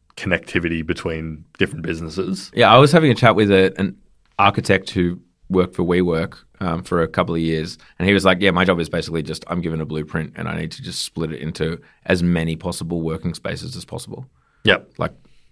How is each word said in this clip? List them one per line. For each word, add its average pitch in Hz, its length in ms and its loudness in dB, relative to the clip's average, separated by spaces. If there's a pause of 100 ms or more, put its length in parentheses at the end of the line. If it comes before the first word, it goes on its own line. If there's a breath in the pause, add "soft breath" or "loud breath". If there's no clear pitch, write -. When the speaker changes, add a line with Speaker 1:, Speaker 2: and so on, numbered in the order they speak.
(160)
Speaker 1:
connectivity 82 720 -4
between 80 580 -8 (140)
different - 260 -4
businesses. 87 680 -6
Speaker 2:
Yeah, 110 180 6
I 117 60 10
was 143 140 8
having 160 180 6
a 110 40 4
chat 110 200 4
with 104 160 4
a, 95 300 6
an 98 160 -4 (420)
architect 98 520 2
who 87 280 0 (320)
worked 90 240 2
for - 80 -2
WeWork, 87 540 0 (240)
um, 87 220 -4
for 87 200 -2
a 80 60 -2
couple 90 260 -2
of 82 60 0
years, 80 360 -2 (220 soft breath)
and 90 100 -2
he 101 60 6
was 92 100 2
like, 92 160 4
"Yeah, 98 100 4
my 90 140 2
job 90 160 2
is 78 80 -4
basically 82 340 -4
just, 76 260 -10
I'm 87 120 -4
given 82 200 -4
a 78 40 -6
blueprint 78 520 -6
and 82 120 -8
I 82 80 -6
need 82 160 -6
to - 100 -16
just 85 220 -8
split 80 280 -6
it 65 80 -10
into 80 400 -4 (260 soft breath)
as 90 160 2
many 82 340 0
possible 85 460 -6
working 80 320 -6
spaces - 420 -10
as 87 80 -12
possible." - 420 -14 (380)
Speaker 1:
Yep. - 320 2
Speaker 2:
Like, - 160 -4 (400)